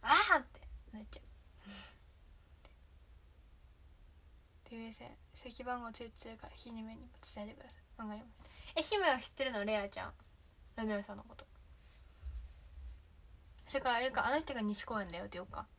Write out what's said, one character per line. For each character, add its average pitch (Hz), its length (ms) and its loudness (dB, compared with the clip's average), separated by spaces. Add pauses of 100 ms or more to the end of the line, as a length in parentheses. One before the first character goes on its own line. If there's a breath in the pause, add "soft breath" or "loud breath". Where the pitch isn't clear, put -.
あ - 60 -2 (300)
ー！」 - 20 8
っ 247 60 -2
て - 160 -18 (320)
な 214 80 -8
っ 214 100 -10
ち - 60 -12
ゃ - 40 -12
う。 - 20 -20 (3500 loud breath)
<laughs> - 80 -20
で、 226 220 -10
先 - 240 -14 (160)
生、 - 100 -18
席 254 220 -10
番 247 180 -2
号 226 80 -8
つ 226 100 -10
い 233 100 -10
て - 200 -14
る 220 60 -14
か - 100 -14
ら、 - 80 -14
姫 226 260 -10
に 220 140 -8
も - 0 - (260)
伝 - 220 -8
え 214 60 -8
て 220 60 -14
く - 80 -16
だ 240 60 -16
さ - 80 -18
い。 - 40 -20 (160)
わ 220 100 -4
か 208 60 -2
り 214 80 -6
ま 240 40 -14
し 233 60 -20 (420 loud breath)
た。 - 60 4
え、 - 40 4
姫 392 260 6
は 254 100 6
知 - 120 -4
っ - 20 -
て 269 100 0
る 262 80 2
の？ 208 140 2
レ 214 140 4
ア 202 100 -2
ち - 100 -8
ゃ - 80 -4
ん。 - 60 -10 (640)
ロ 226 80 0
ミ 214 80 4
オ 202 100 0
さ 202 100 -10
ん 202 40 -10
の 214 80 -12
こ 226 100 -16
と。 - 100 -16 (2250)
そ - 60 -10
れ 269 80 2
か 269 80 2
ら、 233 60 6
あ 233 40 6
れ 254 100 4
か、 - 180 4
「あ 247 40 6
の 294 80 6
人 311 140 -4
が 240 80 0
西 208 240 0
公 220 160 0
園 180 80 -4
だ 170 80 -6
よ」 190 100 -4
っ - 0 -
て 180 120 -8
言 - 20 -6
お - 40 -8
う - 40 -18
か。 - 180 -8 (120)